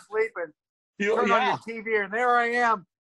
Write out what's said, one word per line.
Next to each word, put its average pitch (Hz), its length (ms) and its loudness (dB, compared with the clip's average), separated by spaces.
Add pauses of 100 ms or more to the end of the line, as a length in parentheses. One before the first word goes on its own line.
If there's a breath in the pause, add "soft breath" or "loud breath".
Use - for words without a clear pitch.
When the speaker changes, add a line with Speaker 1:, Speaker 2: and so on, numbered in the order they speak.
Speaker 1:
sleeping, 202 460 -4 (460)
Speaker 2:
You, 208 160 0
Speaker 1:
turn 226 160 2
on 220 100 4
Speaker 2:
yeah. 214 240 0
Speaker 1:
your 226 160 -10
T - 0 -
V, 220 140 -2
and 202 180 -2
there 240 240 2
I 233 140 2
am, 233 340 0 (240)